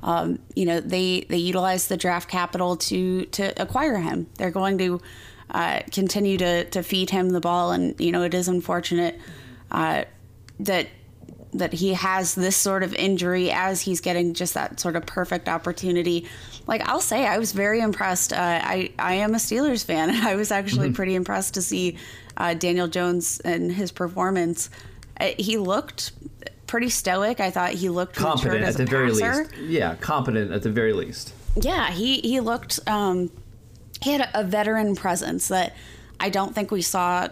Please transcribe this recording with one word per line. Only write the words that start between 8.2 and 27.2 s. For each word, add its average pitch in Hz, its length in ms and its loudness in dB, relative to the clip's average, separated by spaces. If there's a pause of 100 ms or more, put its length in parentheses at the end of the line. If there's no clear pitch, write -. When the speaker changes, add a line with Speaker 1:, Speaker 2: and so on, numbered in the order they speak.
Speaker 1:
it 175 120 0
is 180 120 2
unfortunate, 175 720 0 (540)
uh, 160 320 0 (560)
that, 190 260 0 (680)
that 180 180 -2
he 185 220 0
has 185 400 0
this 185 220 2
sort 190 260 2
of 185 120 -2
injury 180 560 2
as 185 300 0
he's 180 220 -2
getting 175 320 2
just 175 200 -2
that - 240 -4
sort 170 160 -2
of 165 120 -4
perfect 180 420 -2
opportunity. 175 800 0 (380)
Like, 220 200 0
I'll 285 140 0
say, 247 260 2
I 202 120 2
was 214 140 -2
very 208 280 2
impressed. 196 520 0
Uh, - 40 0
I, 180 640 0
I - 160 0
am 214 200 2
a 233 40 2
Steelers 247 460 2
fan, 160 260 2
<laughs> - 40 2
and 233 40 2 (100)
I 196 80 2
was 208 160 0
actually 202 360 2
Speaker 2:
Mm-hmm. 240 80 2
Speaker 1:
pretty 190 180 0
impressed 190 400 -2
to 190 80 -2
see, 180 340 0 (400)
uh, 170 160 0
Daniel 175 340 2
Jones 175 540 0
and 175 320 0
his 185 180 -2
performance. 180 760 0 (500)
Uh, 190 200 2
he 220 180 0
looked 202 560 -2 (540)
pretty 240 240 0
stoic. 202 500 2